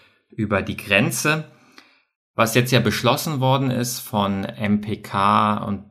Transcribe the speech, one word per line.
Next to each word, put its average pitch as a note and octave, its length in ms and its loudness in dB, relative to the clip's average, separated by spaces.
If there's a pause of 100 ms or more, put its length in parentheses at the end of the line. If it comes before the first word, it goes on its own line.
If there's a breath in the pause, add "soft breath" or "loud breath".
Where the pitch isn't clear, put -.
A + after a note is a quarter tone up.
(300 soft breath)
über G2+ 320 -2
die F2+ 160 -6
Grenze. D3+ 680 0 (880 soft breath)
Was A2+ 180 0
jetzt B2 180 2
ja C3 80 4
beschlossen B2+ 600 0
worden C3 320 2
ist B2 300 -4
von G2 420 -2
M G#2 380 -2
P G#2+ 160 -6
K G#2 600 2
und G2+ 340 -6